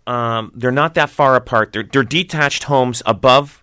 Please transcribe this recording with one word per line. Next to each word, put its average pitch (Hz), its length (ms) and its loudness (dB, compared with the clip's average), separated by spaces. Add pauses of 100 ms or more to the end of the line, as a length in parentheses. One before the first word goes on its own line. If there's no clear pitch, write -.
um, 117 480 -4
they're 123 160 -2
not 151 220 0
that 151 160 0
far 135 260 2
apart. 113 380 0
They're, 107 100 -6
they're 131 200 0
detached 151 600 -2
homes 127 420 0
above 131 580 0